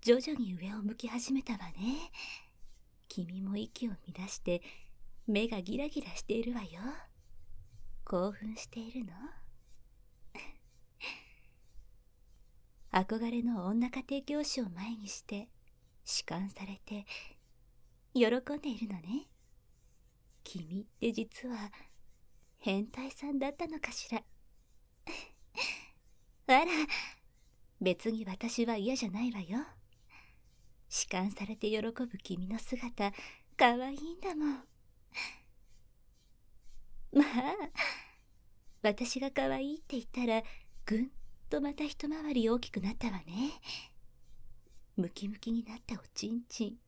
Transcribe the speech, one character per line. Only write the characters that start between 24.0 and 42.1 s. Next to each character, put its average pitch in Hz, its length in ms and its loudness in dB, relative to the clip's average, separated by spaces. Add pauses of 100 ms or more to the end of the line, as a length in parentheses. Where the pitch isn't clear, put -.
ら。 226 140 -2 (800)
<laughs> - 1400 -10
あ 277 180 10
ら、 349 60 2 (1120)
別 185 300 4
に 220 140 -2
私 226 400 0
は 226 120 2
嫌 220 200 2
じ 254 100 0
ゃ 190 40 0
な 202 120 0
い 247 80 4
わ 202 120 -4
よ。 180 160 -2 (1300)
弛 - 200 0
緩 190 220 2
さ 202 140 -4
れ 214 100 -6
て 214 140 0
喜 214 140 2
ぶ 233 340 -2
君 185 320 -4
の 220 100 0
姿、 240 540 0 (460)
可 240 160 12
愛 254 200 -2
い 302 200 -4
ん 370 60 -12
だ 392 140 0
も 302 120 4
ん。 269 200 0 (2500)
ま 285 100 12
あ、 - 20 12 (1600)
私 240 380 4
が 269 100 0
可 269 140 2
愛 269 300 2
い - 20 -6
っ - 40 -8
て - 180 -4
言 - 20 0
っ - 100 -8
た 247 140 2
ら、 226 180 6 (440)
ぐ 220 160 4
ん 262 100 0 (380)
と 294 100 4
ま 285 140 0
た 302 100 0
一 294 240 -2
回 302 260 0